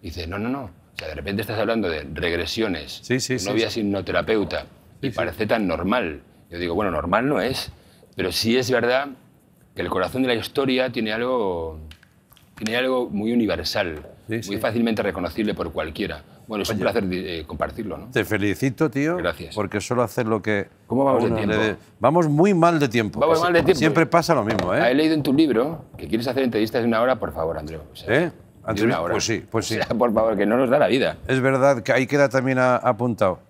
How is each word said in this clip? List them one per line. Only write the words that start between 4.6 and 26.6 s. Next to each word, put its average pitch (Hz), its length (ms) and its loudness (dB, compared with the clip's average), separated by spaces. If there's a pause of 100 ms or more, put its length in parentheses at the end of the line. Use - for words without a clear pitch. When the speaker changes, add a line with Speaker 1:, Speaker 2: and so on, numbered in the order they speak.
Speaker 1:
y 135 60 -4
Speaker 2:
Sí, 127 40 -4
sí. - 40 -10
Speaker 1:
parece 87 320 -4
tan 110 200 0
normal". 87 540 -2 (280)
Yo 85 100 -14
digo, 85 160 -2
"Bueno, 98 160 0
normal 87 360 0
no 135 140 0
es, 127 300 -4 (440)
pero 90 160 -2
sí 113 260 2
es 120 140 0
verdad 123 360 2 (680)
que - 60 -8
el 90 80 -4
corazón 92 340 -2
de 131 60 0
la 120 60 2
historia 131 560 0
tiene 110 220 -2
algo, 98 680 -2 (760)
tiene 110 220 -4
algo 127 320 0
muy 104 220 -2
universal, 90 720 0 (240)
Speaker 2:
Sí, 110 80 -4
Speaker 1:
muy 113 80 -4
Speaker 2:
sí. 101 140 -6
Speaker 1:
fácilmente 113 440 0
reconocible 98 520 -2
por 85 180 -6
cualquiera". 80 520 -6 (240)
Bueno, 107 160 -4
es - 60 -4
un 110 80 -2
Speaker 2:
Oye. 95 60 -2
Speaker 1:
placer, 104 280 2
eh, 90 340 -6
compartirlo, 78 500 -6
¿no? 78 160 -14
Speaker 2:
Te 107 140 0
felicito, 107 640 0
tío, 151 280 -2
Speaker 1:
Gracias. 87 360 -6
Speaker 2:
porque 104 260 -2
solo 123 220 -2
hacer 117 240 -2
lo 110 160 0
que 104 260 -2 (200)
Speaker 1:
¿Cómo 123 180 0
vamos 131 160 4
Speaker 2:
a 120 60 2
Speaker 1:
de 117 40 0
Speaker 2:
uno 110 100 -2
le 104 40 -2
Speaker 1:
tiempo? 107 180 0
Speaker 2:
dé. 107 120 0 (240)
Vamos 156 280 4
muy 165 280 4
mal 165 240 6
de 143 100 2
tiempo. 107 300 0
Speaker 1:
Vamos 160 180 4
Speaker 2:
Es-, 165 60 0
Speaker 1:
mal 175 100 2
de 165 80 6
tiempo. 170 160 4
Speaker 2:
siempre 156 300 4
pasa 170 260 4
lo 127 100 2
mismo, 98 300 0
¿eh? 127 80 2
Speaker 1:
Ah, 120 80 4
he 127 60 4
leído 156 180 4
en 151 80 0
tu 139 100 0
libro 143 540 2 (100)
que - 120 -12
quieres 113 200 -2
hacer 131 140 0
entrevistas 113 400 0